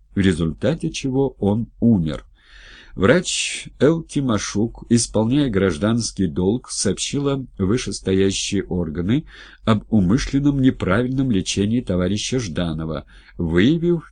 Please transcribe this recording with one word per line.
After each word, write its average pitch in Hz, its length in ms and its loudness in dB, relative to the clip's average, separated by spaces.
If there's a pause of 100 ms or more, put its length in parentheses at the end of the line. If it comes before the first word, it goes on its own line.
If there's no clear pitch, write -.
(160)
в - 20 -10
результате 95 720 0
чего 135 480 -2
он 107 300 0 (120)
умер. 87 460 2 (680)
Врач - 720 0 (120)
Л. 160 220 4
Тимошук, 117 880 -2
исполняя 117 640 0
гражданский 95 760 0
долг, 90 460 -2
сообщила 139 760 -4 (140)
в 98 60 0
вышестоящие 95 960 0
органы 87 640 -2 (400)
об 107 180 2 (100)
умышленном 139 640 2
неправильном 131 720 0
лечении 104 520 0
товарища 98 580 -2
Жданова, 80 680 -4 (320)
выявив 151 760 2